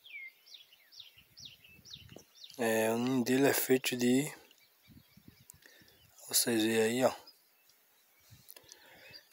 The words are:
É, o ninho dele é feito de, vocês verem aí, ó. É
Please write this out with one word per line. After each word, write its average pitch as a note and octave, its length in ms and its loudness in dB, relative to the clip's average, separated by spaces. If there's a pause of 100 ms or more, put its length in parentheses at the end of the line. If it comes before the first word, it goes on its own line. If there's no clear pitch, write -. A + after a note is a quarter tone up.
(2500)
É, A2+ 340 0
o A2+ 60 -2
ninho B2 280 -2
dele C3 240 4
é - 40 2
feito - 440 0
de, B2+ 340 2 (2000)
vocês A2+ 340 2
verem A2+ 180 2
aí, A#2 220 2
ó. A#2 60 6
É - 40 0 (2250)